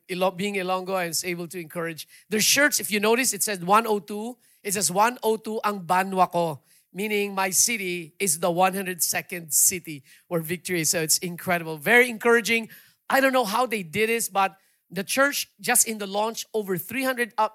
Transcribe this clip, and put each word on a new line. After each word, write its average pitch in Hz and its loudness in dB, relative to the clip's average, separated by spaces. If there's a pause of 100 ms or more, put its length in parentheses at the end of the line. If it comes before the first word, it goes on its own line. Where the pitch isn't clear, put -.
Ilo-, 185 0
being 202 -6
Ilonggo. 185 -2
I 180 0
was 160 -4
able 175 -6
to 180 -12
encourage. 165 -8 (220)
Their 208 0
shirts, 285 4
if 202 -6
you 208 0
notice, 226 2
it 190 -2
says 202 -4
one 208 4
oh 214 2
two. 214 -10 (260)
It 196 -4
says, 196 0
"One 220 2
oh 220 2
two 220 -6
ang 208 -2
banwa 185 2
ko," 165 -2 (320)
meaning 202 -2
my 190 0
city 180 -2
is 170 0
the 180 2
one 180 4
hundred 180 -4
second 170 -6
city 165 0 (240)
where 175 0
victory 165 -4
is. 147 0
So 165 0
it's 156 2
incredible. 170 -4
Very 233 4
encouraging. 226 2 (400)
I 262 4
don't 269 4
know 254 4
how 226 0
they 214 -4
did 196 -2
this, 226 0
but 190 0 (340)
the 180 -6
church, 277 0 (100)
just 233 2
in 220 -6
the 202 -8
launch, 214 -4
over 196 -2
three 240 -4
hundred, 240 -2
uh, 220 2